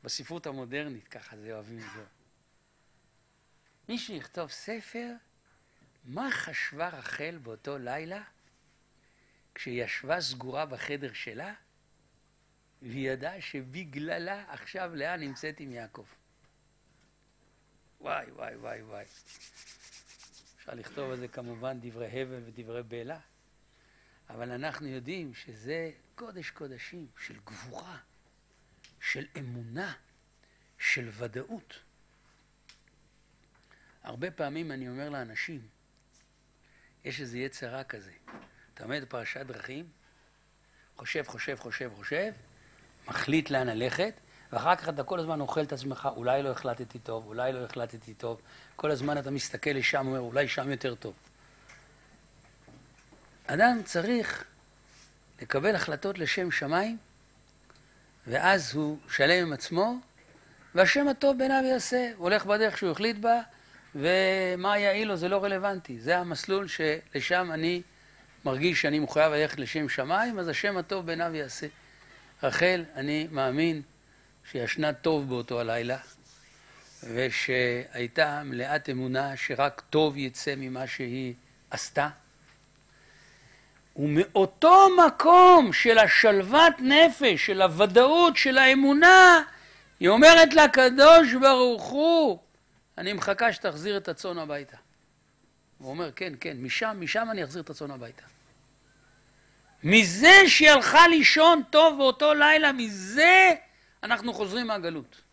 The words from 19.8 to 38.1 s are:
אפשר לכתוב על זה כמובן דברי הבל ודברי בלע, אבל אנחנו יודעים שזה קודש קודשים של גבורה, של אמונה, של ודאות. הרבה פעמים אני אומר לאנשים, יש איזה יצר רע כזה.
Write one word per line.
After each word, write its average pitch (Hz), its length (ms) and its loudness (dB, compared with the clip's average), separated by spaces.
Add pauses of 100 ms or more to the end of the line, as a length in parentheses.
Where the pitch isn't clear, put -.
אפשר - 160 -20
לכתוב 131 380 -16
על 127 60 -14
זה 123 100 -16
כמובן 120 540 -16
דברי 117 400 -16
הבל 127 240 -16
ודברי 117 380 -18
בלע, 117 360 -18 (1120)
אבל 117 220 -16
אנחנו 147 360 -14
יודעים 135 460 -16
שזה 139 580 -16 (240)
קודש 196 340 -20
קודשים 143 580 -20 (100)
של - 180 -20 (100)
גבורה, 127 520 -20 (1040)
של 139 240 -8 (140)
אמונה, 123 540 -14 (880)
של 120 320 -8
ודאות. 123 640 -16 (2250)
הרבה 127 280 -14
פעמים 156 400 -12
אני 131 180 -14
אומר 135 200 -14
לאנשים, 131 520 -14 (1400)
יש 139 160 -14
איזה 120 160 -14
יצר 135 300 -14
רע 131 160 -14
כזה. 98 280 -20 (600)